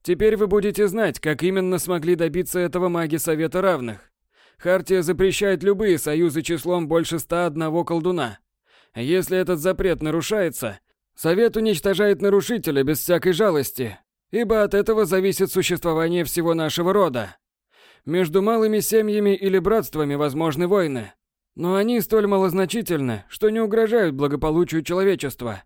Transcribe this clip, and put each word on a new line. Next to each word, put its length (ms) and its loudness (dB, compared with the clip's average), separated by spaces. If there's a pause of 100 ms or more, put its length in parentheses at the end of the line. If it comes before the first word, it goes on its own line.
Теперь 340 2
вы 120 0
будете 420 2
знать, 320 -2
как 200 -2
именно 360 0
смогли 380 0
добиться 440 -2
этого 300 0
маги 260 -2
Совета 460 -2
Равных. 500 -2 (460)
Хартия 440 0
запрещает 640 0
любые 340 2
союзы 440 0
числом 480 -2
больше 280 0
ста 280 -2
одного 400 -2
колдуна. 540 -2 (540)
Если 440 -2
этот 220 0
запрет 420 0
нарушается, 800 -2 (360)
Совет 400 2
уничтожает 680 0
нарушителя 600 0
без 160 0
всякой 320 2
жалости, 680 0 (340)
ибо 320 2
от 100 0
этого 320 2
зависит 440 0
существование 760 0
всего 300 0
нашего 360 0
рода. 460 0 (680)
Между 360 0
малыми 380 2
семьями 540 2
или 260 0
братствами 560 0
возможны 520 -2
войны, 460 0 (420)
но 200 -2
они 260 0
столь 260 2
малозначительны, 1000 0
что 200 0
не 100 0
угрожают 560 2
благополучию 680 0
человечества. 840 -2